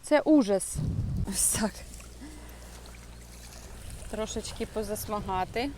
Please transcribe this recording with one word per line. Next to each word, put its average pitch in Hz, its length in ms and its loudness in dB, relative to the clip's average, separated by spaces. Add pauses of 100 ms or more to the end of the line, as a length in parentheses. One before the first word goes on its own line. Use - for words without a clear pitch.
Це 294 180 6
ужас. 208 560 6 (540)
Ось - 180 2
так. 220 220 2 (2500)
Трошечки 220 560 -4
позасмагати. 208 1120 -2